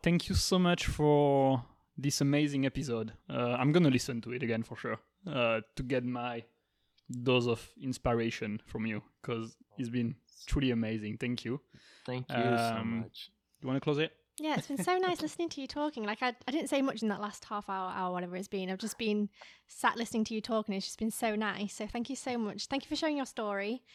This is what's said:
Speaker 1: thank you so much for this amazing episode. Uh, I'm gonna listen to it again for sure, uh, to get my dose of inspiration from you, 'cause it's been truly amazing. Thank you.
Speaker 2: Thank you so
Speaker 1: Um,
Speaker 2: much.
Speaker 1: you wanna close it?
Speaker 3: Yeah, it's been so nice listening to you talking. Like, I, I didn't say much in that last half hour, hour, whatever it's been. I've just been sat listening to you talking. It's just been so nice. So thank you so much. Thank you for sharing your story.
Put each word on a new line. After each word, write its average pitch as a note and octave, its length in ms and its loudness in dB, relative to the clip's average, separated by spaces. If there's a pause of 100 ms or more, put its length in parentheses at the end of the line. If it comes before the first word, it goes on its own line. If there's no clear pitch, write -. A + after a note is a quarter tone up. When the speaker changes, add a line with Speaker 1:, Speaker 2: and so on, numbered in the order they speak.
Speaker 1:
thank E3+ 260 4
you F#3+ 60 2
so - 240 4
much F3 260 4
for C#3 760 6 (340)
this C#3 240 0
amazing C#3+ 460 4
episode. A#2 460 -4 (140)
Uh, B2 320 0
I'm C3+ 120 4
gonna E3 180 8
listen B2 320 2
to A#2 120 -8
it B2 100 -4
again A2+ 200 0
for A2+ 140 -14
sure, A2 220 -4 (260)
uh, A#2+ 360 2 (160)
to C3+ 60 -4
get B2+ 220 0
my A#2+ 380 -4 (800)
dose B2 240 6
of A2+ 200 0 (140)
inspiration A#2 840 0
from A2 180 -4
you, G#2+ 160 -2 (220)
'cause A2+ 320 -6 (240)
it's B2 100 -4
been A#2 260 0 (300)
truly C3 260 2
amazing. A2 460 -2
Thank B2 280 -4
you. B2 140 -4 (460)
Speaker 2:
Thank B2+ 240 -6
you C3 60 -2
so A#2 460 2
Speaker 1:
Um, A2+ 180 -2
Speaker 2:
much. - 320 -12 (300)
Speaker 1:
you C3 60 -8
wanna C3 140 0
close D3 160 2
it? D#3 140 0 (260)
Speaker 3:
Yeah, D4+ 200 -2
it's - 100 -4
been C4+ 160 -2
so F4+ 140 2
nice F#4 240 0
listening D#4+ 300 -4
to C#4+ 100 -10
you C4 60 -6
talking. D4 360 -4
Like, G#3+ 180 -4
I, B3 140 0 (100)
I B3+ 60 -6
didn't D#4 180 0
say C#4 120 2
much C4 200 0
in A3 60 0
that G3+ 140 -2
last G#3 240 -8
half G#3 240 -6
hour, F#3+ 260 -4
hour, F#3 160 -2
whatever F3+ 240 -4
it's F#3+ 140 -6
been. F#3+ 200 -4
I've F#3 100 -4
just - 180 -6
been G#3 320 0 (360)
sat - 300 0
listening A3+ 300 -2
to A3+ 80 -8
you A3 80 -2
talking. G#3+ 340 -2
It's G3 120 -6
just - 120 -10
been A3 100 -2
so A3 260 -2
nice. G#3 380 -4
So G#3 140 -8
thank A#3+ 220 -6
you C4+ 80 -6
so B3 200 -4
much. G#3+ 300 -4
Thank C#4 160 -2
you - 60 -12
for D4+ 80 -4
sharing D4+ 180 0
your C#4 100 -2
story. G#3 560 -4 (140)